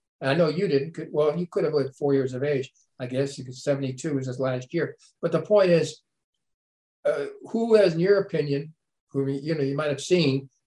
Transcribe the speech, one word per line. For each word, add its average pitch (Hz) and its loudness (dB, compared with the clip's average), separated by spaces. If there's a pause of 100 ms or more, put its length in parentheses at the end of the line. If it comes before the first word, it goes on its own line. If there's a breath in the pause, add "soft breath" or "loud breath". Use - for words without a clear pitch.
(200)
I 135 0
know 170 4
you 185 -2
didn't, 139 0
could, 160 -10
well, 151 2
you 175 -4
could 180 -2
have 147 0
lived 135 -2
four 143 0
years 127 0
of 127 -6
age, 143 -2 (260)
I 127 -8
guess, 135 -4
because 127 -14
seventy-two 139 -4
was 131 -4
his 127 -6
last 127 -4
year. 160 -4 (240 soft breath)
But 165 -4
the 160 0
point 196 4
is, 156 2 (1040)
uh, 143 0 (240)
who 226 2
has, 190 8
in 165 -2
your 196 4
opinion, 147 -2 (380)
who, 139 -2
you 143 -4
know, 147 -2
you 139 -2
might 151 -2
have 131 -4
seen, 143 0 (180)